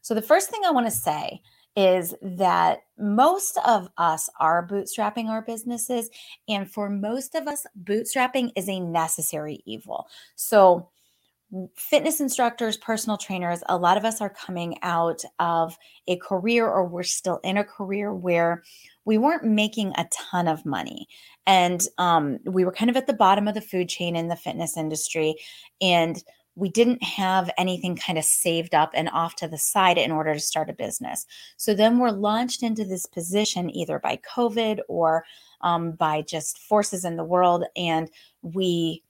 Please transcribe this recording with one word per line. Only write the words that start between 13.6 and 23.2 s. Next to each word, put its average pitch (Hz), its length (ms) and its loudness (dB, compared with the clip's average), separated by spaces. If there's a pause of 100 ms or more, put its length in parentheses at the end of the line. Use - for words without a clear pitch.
a 180 80 2
lot 175 200 4
of 202 80 -2
us 220 160 -2
are 202 80 -4
coming 170 540 -8
out 170 400 0 (160)
of 170 360 0 (320)
a 180 100 0
career, 220 500 0
or 185 180 2
we're 175 160 -8
still - 420 -4
in 190 140 -2
a 208 60 0
career 202 500 -6
where 170 480 0 (440)
we 214 120 4
weren't 294 260 2
making 214 540 2
a - 140 -2
ton - 360 -2
of - 180 -2
money. - 420 -6 (400)
And, 180 340 6 (160)
um, 160 480 2
we 185 200 2
were 185 60 0
kind 233 200 0
of 247 60 0
at 262 100 -2
the 277 60 0
bottom 208 340 6